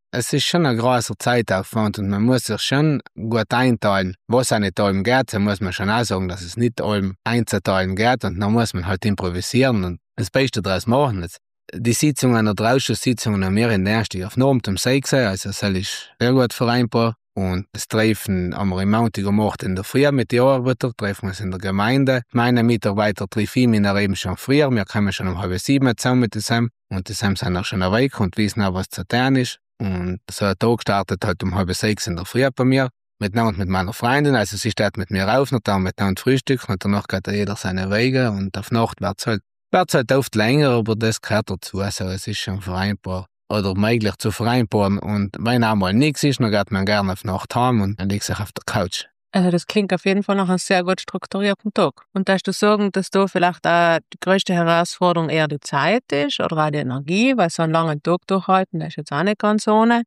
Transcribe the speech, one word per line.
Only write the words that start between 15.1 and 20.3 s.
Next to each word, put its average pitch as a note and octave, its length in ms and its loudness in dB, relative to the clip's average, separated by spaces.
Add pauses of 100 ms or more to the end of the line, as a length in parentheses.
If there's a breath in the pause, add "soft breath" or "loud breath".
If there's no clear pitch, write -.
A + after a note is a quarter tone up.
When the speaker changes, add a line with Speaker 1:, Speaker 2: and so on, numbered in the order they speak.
Speaker 1:
also G#2+ 340 0
das G2 160 -6
ist G2 560 -4
sehr A#2+ 140 2
gut B2+ 180 2
vereinbar. A#2 640 0 (200)
Und F#2 360 -2
das - 160 -12
Treffen G#2 640 0
haben G2 160 -2
wir F#2 120 -2
am G2 80 0
Montag A2 360 0
um G2+ 140 2
acht G#2 240 -2
in F#2 100 -4
der F#2+ 120 -6
Früh C#3+ 260 2
mit B2+ 220 0